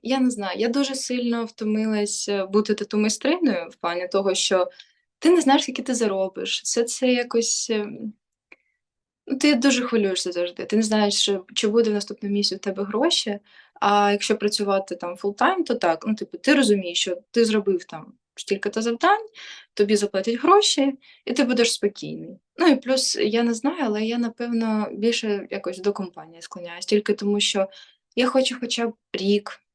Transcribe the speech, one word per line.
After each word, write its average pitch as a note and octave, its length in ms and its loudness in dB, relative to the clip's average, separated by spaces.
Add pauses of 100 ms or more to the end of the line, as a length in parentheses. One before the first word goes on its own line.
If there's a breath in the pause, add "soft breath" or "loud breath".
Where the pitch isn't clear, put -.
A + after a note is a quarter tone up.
я C4 160 0
не B3+ 120 2
знаю, G3 280 -6
я A3 80 2
дуже C4+ 280 0
сильно A#3+ 500 -2
втомилась, G#3+ 840 -2
е, G3 160 -2
бути G#3 280 2
тату-майстриною G#3+ 960 0
в - 60 -20
плані F3 320 -4
того, F#3+ 280 0
що F3+ 340 0 (500 loud breath)
ти G#3+ 100 4
не F4 120 6
знаєш, C#4 220 4
скільки - 180 -8
ти B3+ 140 -2
заробиш. G3 680 -2
Все - 220 0
це A#3+ 240 0
якось, A#3+ 640 0
ем, G#3+ 440 -6 (1120 soft breath)
ну, C#4 100 -4
ти D4 180 4
дуже B3 280 2
хвилюєшся G3 480 0
завжди. F3 340 -6
Ти - 100 -4
не A3 80 4
знаєш, G#3+ 420 2
чи, G3 140 0 (160)
чи - 120 0
буде A3 220 4
в G#3 40 0
наступному G3+ 400 -4
місяці G3+ 220 0
у G3+ 40 -14
тебе F#3+ 240 -6
гроші. G#3+ 560 0 (340 soft breath)
А G3+ 380 2
якщо G#3 260 0
працювати G3+ 580 -2
там F3 220 -10
фултайм, C#4 460 0
то - 120 -2
так, E3 320 0
ну, G#3+ 80 0
типу, - 220 -12
ти D4 180 4
розумієш, G3+ 460 2
що F3+ 160 -4 (140)
ти A#3 140 4
зробив G3+ 380 0
там - 300 -16 (220)
стільки-то G3+ 460 -4
завдань, E4 440 2 (480 loud breath)
тобі G#3+ 220 4
заплатять G3+ 440 0
гроші, E4 540 4 (320 soft breath)
і - 80 -4
ти C4+ 100 2
будеш A#3 300 2
спокійний. D#3+ 680 -6 (180)
Ну, F4 100 4
і C#4+ 80 8
плюс, C4 400 0
я A3+ 280 2
не A#3 100 0
знаю, C#4 280 -2
але G#3+ 240 0
я, A#3 120 -2
напевно, A3+ 720 -2
більше G#3+ 600 -2
якось F3+ 280 -8
до G3+ 140 0
компанії E3+ 480 -12
склоняюсь, F3 440 -14
тільки G#3 280 2
тому, G3+ 260 0
що G3 280 0 (480 loud breath)
я B3 120 2
хочу B3+ 320 0
хоча A#3+ 280 -4
б A3 60 -6 (200)
рік G3+ 480 -2 (140)